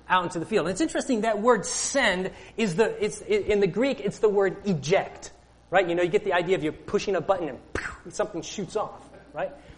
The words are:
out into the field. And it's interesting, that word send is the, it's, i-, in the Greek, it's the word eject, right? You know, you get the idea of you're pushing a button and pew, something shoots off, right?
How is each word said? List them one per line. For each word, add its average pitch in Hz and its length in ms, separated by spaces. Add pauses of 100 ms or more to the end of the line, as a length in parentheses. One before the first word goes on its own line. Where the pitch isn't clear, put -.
out 180 160
into 170 160
the 156 60
field. 180 200
And 180 60
it's 185 80
interesting, 294 400
that 208 200
word 220 240
send 190 680 (240)
is 208 180
the, 196 300
it's, 208 180
i-, - 40
in 202 340
the 196 80
Greek, 247 320
it's - 180
the 220 100
word 196 360
eject, 165 640 (400)
right? 185 180
You 170 60
know, 175 80
you 180 80
get 196 140
the 196 80
idea 180 240
of 147 80
you're 151 80
pushing - 420
a 175 60
button 175 280
and 120 240
pew, - 380
something - 320
shoots - 320
off, - 340 (240)
right? 170 200 (260)